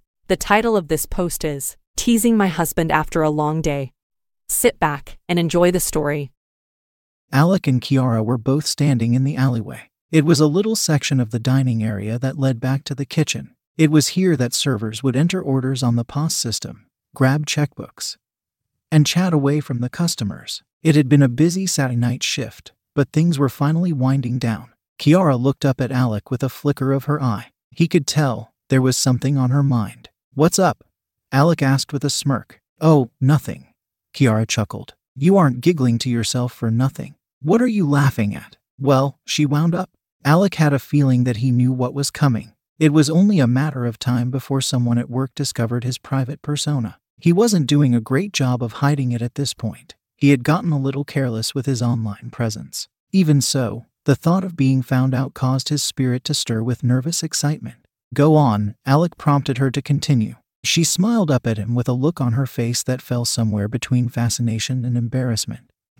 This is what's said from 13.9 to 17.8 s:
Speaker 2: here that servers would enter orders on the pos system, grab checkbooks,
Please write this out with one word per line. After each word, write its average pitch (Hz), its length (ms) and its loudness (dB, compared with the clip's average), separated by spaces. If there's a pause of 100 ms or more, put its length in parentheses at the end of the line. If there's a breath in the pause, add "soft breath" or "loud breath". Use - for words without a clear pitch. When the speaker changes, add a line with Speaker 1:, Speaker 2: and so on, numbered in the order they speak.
Speaker 2:
here 180 280 0
that 123 160 -2
servers 110 480 -4
would 131 140 0
enter 170 260 0
orders 131 400 -2
on 120 140 2
the 117 100 0
pos 156 300 -4
system, - 500 -8 (300)
grab 139 320 0
checkbooks, - 680 -6 (760)